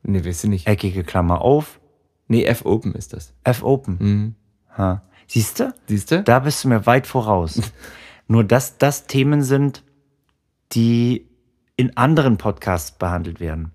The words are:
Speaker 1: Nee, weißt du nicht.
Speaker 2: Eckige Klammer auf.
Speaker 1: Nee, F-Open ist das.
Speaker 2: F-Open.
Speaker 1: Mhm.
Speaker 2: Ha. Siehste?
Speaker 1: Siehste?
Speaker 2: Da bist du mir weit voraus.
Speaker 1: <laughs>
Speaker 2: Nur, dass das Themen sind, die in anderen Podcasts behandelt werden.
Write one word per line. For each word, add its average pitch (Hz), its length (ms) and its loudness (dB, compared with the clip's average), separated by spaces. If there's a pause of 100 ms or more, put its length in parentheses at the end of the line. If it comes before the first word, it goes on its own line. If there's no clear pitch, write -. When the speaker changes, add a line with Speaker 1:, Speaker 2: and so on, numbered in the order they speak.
Speaker 1:
Nee, 95 220 -2
weißt 87 200 -6
du 107 40 0
nicht. 98 180 -2
Speaker 2:
Eckige 95 380 -2
Klammer 87 360 0
auf. 147 400 0 (460)
Speaker 1:
Nee, 117 180 2
F-Open 110 500 -2
ist - 200 -14
das. - 180 -18 (120)
Speaker 2:
F-Open. 131 560 0
Speaker 1:
Mhm. 104 340 0 (420)
Speaker 2:
Ha. 95 260 -2 (240)
Siehste? 226 460 -2 (140)
Speaker 1:
Siehste? 127 380 0
Speaker 2:
Da 123 160 6
bist 143 240 -4
du 135 40 2
mir 110 160 2
weit 131 220 2
voraus. 104 540 0 (380)
Speaker 1:
<laughs> - 300 -20
Speaker 2:
Nur, 113 160 4
dass 120 320 0
das 139 300 0
Themen 143 360 2
sind, 139 400 0 (920)
die 117 540 0 (500)
in 127 200 -2
anderen 135 420 4
Podcasts - 540 -4
behandelt 87 480 -6
werden. 80 340 -8